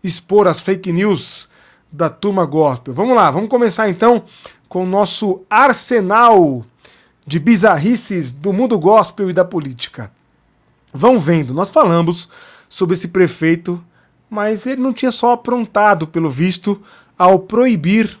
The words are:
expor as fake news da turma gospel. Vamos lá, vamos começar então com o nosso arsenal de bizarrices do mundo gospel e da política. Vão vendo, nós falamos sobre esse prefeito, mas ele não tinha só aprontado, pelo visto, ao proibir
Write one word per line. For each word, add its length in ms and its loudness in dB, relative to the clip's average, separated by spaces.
expor 440 0
as 140 -2
fake 300 -4
news 560 -4
da 180 -4
turma 360 -2
gospel. 480 -2
Vamos 220 0
lá, 160 4
vamos 180 -4
começar 400 0
então 360 2
com 160 -6
o 40 -4
nosso 640 -2
arsenal 1120 2
de 140 -4
bizarrices 960 0
do 200 -6
mundo 240 0
gospel 520 2
e 40 -6
da 120 2
política. 680 -10
Vão 260 2
vendo, 340 0
nós 160 -4
falamos 600 0
sobre 260 -2
esse 140 -8
prefeito, 760 -2
mas 360 -4
ele 160 -6
não 120 -2
tinha 180 -4
só 220 0
aprontado, 760 0
pelo 220 -4
visto, 520 -4
ao 220 4
proibir 800 0